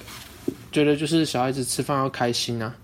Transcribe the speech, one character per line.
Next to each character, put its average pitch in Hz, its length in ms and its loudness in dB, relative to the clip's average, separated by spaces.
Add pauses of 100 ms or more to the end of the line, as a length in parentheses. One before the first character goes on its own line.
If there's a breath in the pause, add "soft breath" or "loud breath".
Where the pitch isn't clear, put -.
(720)
觉 151 100 4
得 147 140 6
就 151 100 -2
是 160 200 4
小 123 160 0
孩 131 100 2
子 131 100 -2
吃 123 200 -2
饭 143 160 0
要 135 100 2
开 120 240 0
心 117 280 -2
啊 113 240 -6